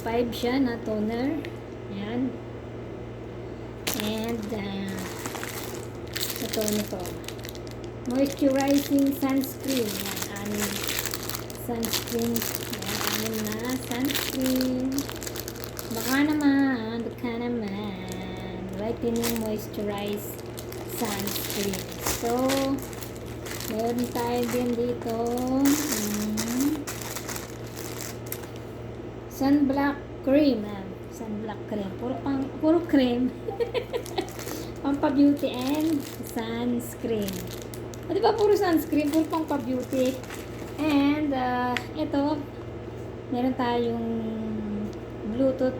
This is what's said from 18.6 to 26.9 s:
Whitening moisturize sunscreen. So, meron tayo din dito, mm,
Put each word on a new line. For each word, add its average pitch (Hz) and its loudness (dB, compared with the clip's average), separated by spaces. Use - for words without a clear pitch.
Whitening 233 0
moisturize 208 -2
sunscreen. 202 0
So, 233 2
meron 233 2
tayo 240 0
din 247 2
dito, 233 0
mm, 233 2